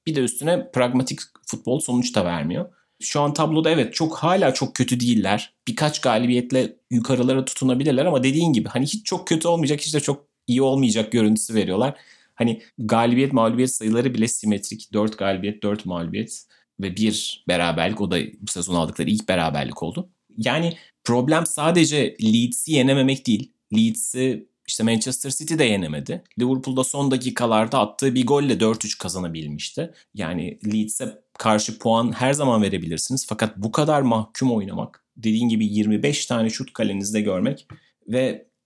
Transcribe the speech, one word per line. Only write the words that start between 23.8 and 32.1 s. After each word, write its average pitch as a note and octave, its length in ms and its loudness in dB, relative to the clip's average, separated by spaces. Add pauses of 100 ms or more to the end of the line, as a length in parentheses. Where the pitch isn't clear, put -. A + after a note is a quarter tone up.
işte - 160 -4
Manchester A#2 480 0
City D#3 280 -4
de D3+ 60 4
yenemedi. E2 580 -2 (180)
Liverpool'da C3 440 0
son C#3 260 0
dakikalarda A#2 680 0
attığı B2 360 0
bir B2 120 2
golle C#3 340 2
dört A2 240 0
üç - 140 -8
kazanabilmişti. E2+ 920 -8 (240)
Yani E2+ 520 -6
Leeds'e G#2+ 520 -4 (200)
karşı G#2+ 400 2
puan A2+ 340 2